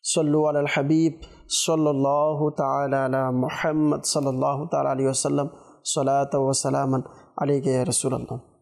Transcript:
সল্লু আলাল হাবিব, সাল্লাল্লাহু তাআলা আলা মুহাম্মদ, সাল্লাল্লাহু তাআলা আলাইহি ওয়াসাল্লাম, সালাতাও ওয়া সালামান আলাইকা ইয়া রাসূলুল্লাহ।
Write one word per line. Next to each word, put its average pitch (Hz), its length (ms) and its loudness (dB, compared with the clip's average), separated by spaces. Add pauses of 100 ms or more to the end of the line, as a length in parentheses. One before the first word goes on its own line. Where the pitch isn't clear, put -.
সল্লু 151 400 2
আলাল 147 200 2 (100)
হাবিব, 156 380 2 (360)
সাল্লাল্লাহু 147 1000 2
তাআলা 135 540 0
আলা 131 260 0
মুহাম্মদ, 147 720 0
সাল্লাল্লাহু 139 640 -2
তাআলা 143 240 -2
আলাইহি 135 160 0
ওয়াসাল্লাম, 143 420 0 (380)
সালাতাও 139 580 0
ওয়া 135 100 2
সালামান 135 480 0 (360)
আলাইকা 139 320 0
ইয়া 127 160 2
রাসূলুল্লাহ। 127 520 -4 (240)